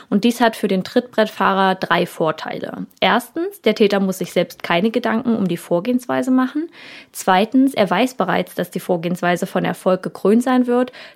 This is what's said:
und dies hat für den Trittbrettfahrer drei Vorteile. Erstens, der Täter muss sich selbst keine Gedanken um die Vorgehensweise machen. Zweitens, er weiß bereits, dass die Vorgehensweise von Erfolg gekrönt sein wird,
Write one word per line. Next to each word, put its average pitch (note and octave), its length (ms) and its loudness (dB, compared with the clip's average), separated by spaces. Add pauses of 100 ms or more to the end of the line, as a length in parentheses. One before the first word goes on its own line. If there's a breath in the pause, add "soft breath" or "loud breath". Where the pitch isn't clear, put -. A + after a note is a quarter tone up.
(120 loud breath)
und G3+ 140 2
dies A#3+ 160 2
hat A3+ 140 2
für - 120 -4
den F#3+ 160 0
Trittbrettfahrer G3 920 0
drei F3+ 320 0
Vorteile. - 800 -6 (140)
Erstens, E4 640 0
der A3 120 2
Täter G3+ 260 2
muss F#3+ 200 -2
sich F3+ 120 -8
selbst - 300 -2
keine F3+ 300 0
Gedanken A3+ 440 0
um G#3 120 0
die E3+ 100 -2
Vorgehensweise B3 720 -2
machen. C4 400 0 (440 loud breath)
Zweitens, A3 600 2
er F#3+ 160 2
weiß A3+ 240 0
bereits, F3+ 400 -2
dass F3+ 160 -4
die F#3 120 -8
Vorgehensweise F3 680 -2
von F3 180 -2
Erfolg F#3 380 0
gekrönt G#3+ 400 2
sein B3+ 240 2
wird, B3 240 0 (240 loud breath)